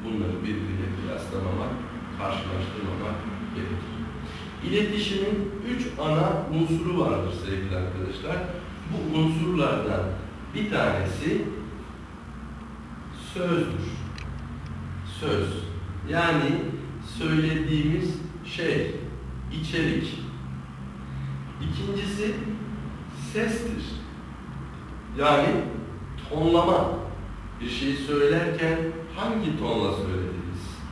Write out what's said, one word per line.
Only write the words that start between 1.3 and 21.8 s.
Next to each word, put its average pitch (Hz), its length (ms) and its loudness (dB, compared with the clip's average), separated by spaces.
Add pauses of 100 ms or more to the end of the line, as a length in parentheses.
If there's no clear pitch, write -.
karşılaştırmamak - 1000 -2 (360)
gerekir. - 400 -4 (760)
İletişimin 208 840 2 (200)
üç - 160 0 (120)
ana 156 440 4 (120)
unsuru 165 460 4
vardır 92 320 2 (140)
sevgili 95 300 0
arkadaşlar. 95 600 -2 (540)
Bu 156 280 2
unsurlardan 156 840 4 (520)
bir 214 160 0
tanesi 98 720 2 (1900)
sözdür. 170 580 2 (1300)
Söz. - 280 2 (600)
Yani 160 400 4 (680)
söylediğimiz 156 1000 4 (240)
şey, - 500 0 (680)
içerik. - 600 0 (1400)
İkincisi 202 760 0 (1000)